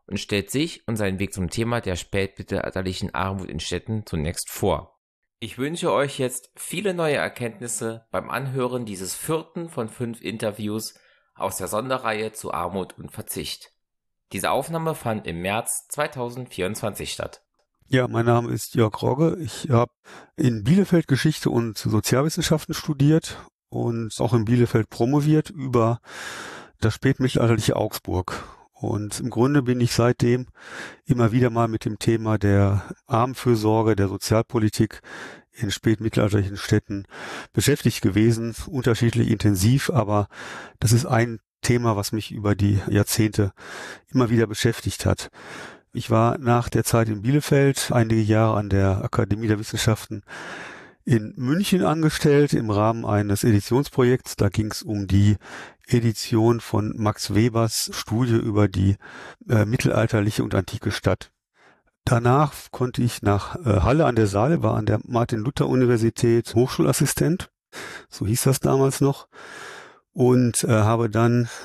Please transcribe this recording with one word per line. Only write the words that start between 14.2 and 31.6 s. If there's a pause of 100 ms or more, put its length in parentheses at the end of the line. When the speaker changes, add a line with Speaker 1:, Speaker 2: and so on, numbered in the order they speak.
Speaker 1:
Diese
Aufnahme
fand
im
März
zweitausendvierundzwanzig
statt. (420)
Speaker 2:
Ja,
mein
Name
ist
Jörg
Rogge.
Ich
hab (440)
in
Bielefeld
Geschichte
und
Sozialwissenschaften
studiert (320)
und
auch
in
Bielefeld
promoviert
über (840)
das
spätmittelalterliche
Augsburg. (300)
Und
im
Grunde
bin
ich
seitdem (580)
immer
wieder
mal